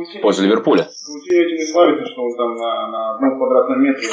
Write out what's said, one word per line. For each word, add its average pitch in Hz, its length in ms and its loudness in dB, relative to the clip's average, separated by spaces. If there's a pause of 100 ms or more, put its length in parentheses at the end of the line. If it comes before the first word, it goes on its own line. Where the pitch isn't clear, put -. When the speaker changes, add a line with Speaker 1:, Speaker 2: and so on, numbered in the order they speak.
Speaker 1:
Каутиньо - 160 -14
Speaker 2:
в - 20 -8
пользу 98 220 2
Ливерпуля. 110 400 4
Speaker 1:
Каутиньо - 600 -2
этим 160 120 -2
и 160 160 -4
славится, 156 400 4
что 127 120 -10
он 120 140 -4
там 117 180 -2
на, 117 320 -4
на 110 280 -6
одном 135 220 0
квадратном 127 460 2
метре 131 300 0